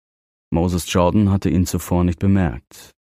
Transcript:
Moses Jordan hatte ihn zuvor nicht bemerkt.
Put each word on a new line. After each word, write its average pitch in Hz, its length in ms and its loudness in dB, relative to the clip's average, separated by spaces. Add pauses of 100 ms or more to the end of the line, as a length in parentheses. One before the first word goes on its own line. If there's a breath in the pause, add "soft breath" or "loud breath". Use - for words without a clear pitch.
(520)
Moses 87 400 -2
Jordan 95 400 2
hatte 98 180 0
ihn 87 160 2
zuvor 87 380 -2
nicht 90 160 -2
bemerkt. 95 760 -2 (100)